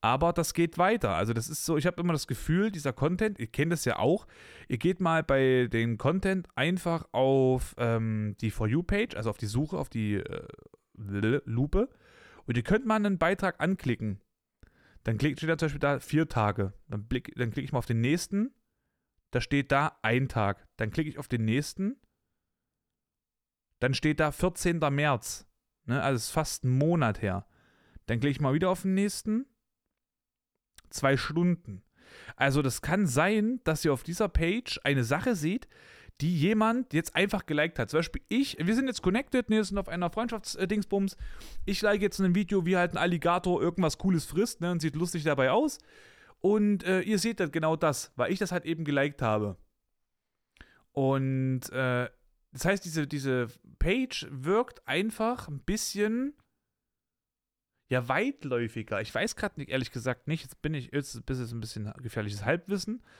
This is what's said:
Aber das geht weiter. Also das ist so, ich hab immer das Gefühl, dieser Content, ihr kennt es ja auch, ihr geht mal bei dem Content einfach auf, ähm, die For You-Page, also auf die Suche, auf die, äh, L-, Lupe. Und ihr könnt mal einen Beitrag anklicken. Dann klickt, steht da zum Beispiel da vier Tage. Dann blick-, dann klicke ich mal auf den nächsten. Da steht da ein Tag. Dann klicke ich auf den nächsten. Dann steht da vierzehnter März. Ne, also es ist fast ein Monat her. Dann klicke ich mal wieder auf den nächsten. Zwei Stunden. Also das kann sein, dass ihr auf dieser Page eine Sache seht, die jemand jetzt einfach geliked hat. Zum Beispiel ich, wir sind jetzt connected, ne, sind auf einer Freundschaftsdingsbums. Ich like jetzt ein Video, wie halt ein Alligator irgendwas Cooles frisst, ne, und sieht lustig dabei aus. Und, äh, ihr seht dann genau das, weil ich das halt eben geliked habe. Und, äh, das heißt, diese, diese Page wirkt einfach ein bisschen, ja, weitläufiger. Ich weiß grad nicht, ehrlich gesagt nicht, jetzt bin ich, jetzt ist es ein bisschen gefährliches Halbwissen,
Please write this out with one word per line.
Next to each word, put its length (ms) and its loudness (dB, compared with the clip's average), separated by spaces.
Aber 320 2
das 220 -2
geht 220 0
weiter. 380 2
Also 180 0
das 160 -4
ist 160 -8
so, 120 0
ich 100 0
hab 140 -2
immer 120 0
das 140 -2
Gefühl, 460 0
dieser 200 -4
Content, 460 0
ihr 80 -6
kennt 260 -2
es 120 -4
ja 160 0
auch, 260 2
ihr 120 -2
geht 220 0
mal 220 2
bei 460 4
dem 300 0
Content 580 0
einfach 560 -2
auf, 680 2
ähm, 640 0
die 100 0
For 160 -2
You-Page, 480 0
also 160 -4
auf 80 -6
die 80 -6
Suche, 320 -2
auf 100 -4
die, 260 -2
äh, 340 -6
L-, 460 0
Lupe. 440 2
Und 100 0
ihr 80 0
könnt 220 2
mal 100 2
einen 220 2
Beitrag 420 0
anklicken. 600 -2
Dann 140 -2
klickt, 200 0
steht 120 -2
da 80 0
zum 80 0
Beispiel 140 -4
da 200 0
vier 280 2
Tage. 440 0
Dann 180 -8
blick-, 300 -4
dann 160 -2
klicke 120 -4
ich 80 -8
mal 60 2
auf 80 -2
den 140 2
nächsten. 520 0
Da 80 2
steht 320 0
da 300 2
ein 260 4
Tag. 380 0
Dann 140 -4
klicke 200 -2
ich 80 -12
auf 80 -10
den 180 0
nächsten. 520 0
Dann 160 0
steht 260 0
da 100 2
vierzehnter 600 0
März. 580 0
Ne, 140 0
also 160 2
es 80 -4
ist 60 -8
fast 340 -2
ein 60 2
Monat 520 2
her. 240 -2
Dann 140 0
klicke 120 2
ich 80 -4
mal 140 2
wieder 160 2
auf 120 -2
den 120 0
nächsten. 520 0
Zwei 260 2
Stunden. 680 0
Also 260 4
das 200 0
kann 240 2
sein, 580 2
dass 200 0
ihr 80 4
auf 100 0
dieser 260 -2
Page 560 0
eine 180 2
Sache 320 0
seht, 320 -2
die 160 0
jemand 560 2
jetzt 240 -2
einfach 300 0
geliked 320 0
hat. 100 -2
Zum 100 0
Beispiel 300 -4
ich, 320 -2
wir 140 2
sind 120 2
jetzt 140 -4
connected, 480 0
ne, 160 2
sind 140 -4
auf 100 -4
einer 220 -2
Freundschaftsdingsbums. 1040 -2
Ich 160 -2
like 220 4
jetzt 160 0
ein 160 4
Video, 320 2
wie 100 4
halt 160 2
ein 60 -2
Alligator 640 2
irgendwas 340 0
Cooles 300 2
frisst, 340 -2
ne, 100 -2
und 100 -2
sieht 140 -2
lustig 300 -4
dabei 260 4
aus. 280 2
Und, 460 4
äh, 160 2
ihr 180 0
seht 220 -2
dann 100 0
genau 260 0
das, 400 0
weil 140 0
ich 80 -2
das 140 -2
halt 140 -4
eben 180 -4
geliked 380 0
habe. 340 0
Und, 800 0
äh, 400 0
das 160 -10
heißt, 180 0
diese, 220 -2
diese 400 0
Page 520 0
wirkt 560 -2
einfach 600 -2
ein 120 -8
bisschen, 720 -2
ja, 200 0
weitläufiger. 920 -2
Ich 140 -8
weiß 220 -2
grad 200 -6
nicht, 140 -10
ehrlich 220 -4
gesagt 340 -6
nicht, 160 -4
jetzt 200 -20
bin 120 -4
ich, 180 -8
jetzt 220 -6
ist 240 -8
es 140 -6
ein 80 -8
bisschen 380 -8
gefährliches 460 -6
Halbwissen, 580 -4